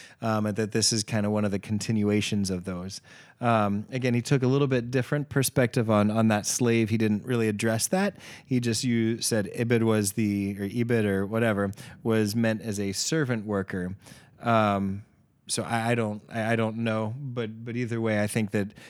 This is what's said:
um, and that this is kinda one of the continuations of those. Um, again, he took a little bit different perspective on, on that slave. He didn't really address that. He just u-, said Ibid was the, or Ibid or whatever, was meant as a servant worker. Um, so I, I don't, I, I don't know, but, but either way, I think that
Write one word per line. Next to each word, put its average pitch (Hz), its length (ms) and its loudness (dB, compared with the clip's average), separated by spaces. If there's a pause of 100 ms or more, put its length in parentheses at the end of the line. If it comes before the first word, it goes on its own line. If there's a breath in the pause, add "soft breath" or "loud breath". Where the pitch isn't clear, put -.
(220 loud breath)
um, 110 240 0
and 104 120 -2
that 110 160 -2
this 113 200 2
is 107 100 0
kinda 104 280 -2
one 107 120 2
of 104 60 0
the 98 80 0
continuations 104 920 0
of 90 140 -4
those. 92 360 -8 (380 loud breath)
Um, 107 520 2
again, 123 240 0
he 120 80 2
took 139 180 2
a 131 60 4
little 139 200 4
bit 123 220 0
different 135 400 -2
perspective 123 600 2
on, 104 180 6
on 110 200 4
that 104 180 2
slave. 117 420 2
He 113 80 2
didn't 107 260 2
really 117 240 0
address 110 400 0
that. 196 300 0 (280 loud breath)
He 127 140 0
just 117 240 0
u-, 117 380 2
said 110 340 0
Ibid 117 280 2
was 107 300 2
the, 101 460 0
or 101 80 -4
Ibid 117 380 0
or 98 200 2
whatever, 104 460 0 (300 loud breath)
was 110 340 2
meant 113 280 0
as 104 160 -6
a 98 140 -4
servant 123 520 -2
worker. 95 500 -4 (460 loud breath)
Um, 101 600 2 (440)
so - 160 -4
I, 117 280 -2
I 120 40 2
don't, 107 260 -2 (120)
I, 113 200 -2
I - 20 2
don't 110 220 0
know, 110 400 -2
but, 120 460 -8
but 117 120 -8
either 117 260 -4
way, 107 200 2
I 104 60 2
think 107 240 -2
that 104 180 0 (200 loud breath)